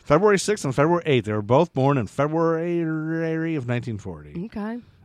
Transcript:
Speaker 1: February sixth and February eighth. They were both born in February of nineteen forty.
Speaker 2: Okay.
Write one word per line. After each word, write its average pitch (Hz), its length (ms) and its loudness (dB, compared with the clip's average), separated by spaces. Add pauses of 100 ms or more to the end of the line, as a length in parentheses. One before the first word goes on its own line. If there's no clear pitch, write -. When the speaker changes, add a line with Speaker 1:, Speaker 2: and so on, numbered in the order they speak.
Speaker 1:
February 190 360 4
sixth 208 260 -2
and 135 100 0
February 170 300 2
eighth. 127 200 2
They 107 80 -2
were 107 80 -2
both 127 320 2
born 139 240 2
in 107 100 -2
February 160 1500 -2
of 127 120 -6
nineteen 120 320 -4
forty. 87 460 -12
Speaker 2:
Okay. 226 340 -8 (260)